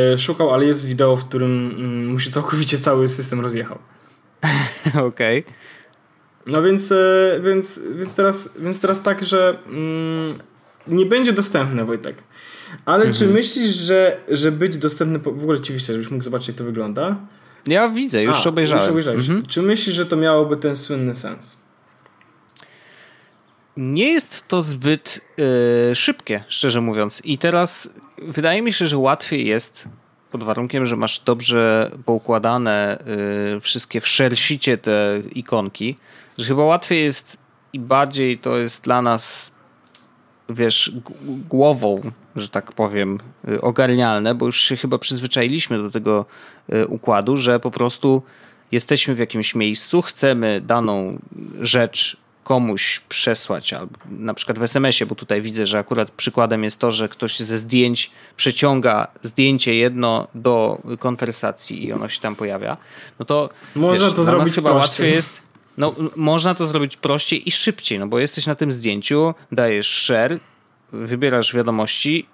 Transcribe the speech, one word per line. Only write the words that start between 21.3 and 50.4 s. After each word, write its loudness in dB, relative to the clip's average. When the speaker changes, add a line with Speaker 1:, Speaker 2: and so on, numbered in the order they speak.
Speaker 2:
Nie 0
jest -2
to 0
zbyt, -2
e, 0
szybkie, -2
szczerze 0
mówiąc. -2
I -2
teraz 0
wydaje 0
mi 0
się, 0
że 0
łatwiej 0
jest, -2
pod -8
warunkiem, -2
że 0
masz -2
dobrze 2
poukładane, 0
e, -6
wszystkie -4
w -2
share 2
sheetie 0
te 0
ikonki, -4
że -6
chyba 2
łatwiej 2
jest -2
i -8
bardziej 2
to -2
jest -4
dla 2
nas, -2
wiesz, 0
g-, -14
głową, 2
że -8
tak -6
powiem, -2
y, 0
ogarnialne, 2
bo -2
już 0
się 0
chyba -2
przyzwyczailiśmy -2
do -4
tego, 0
y, 2
układu, 0
że 2
po -6
prostu 0
jesteśmy 0
w -8
jakimś -2
miejscu, 0
chcemy 0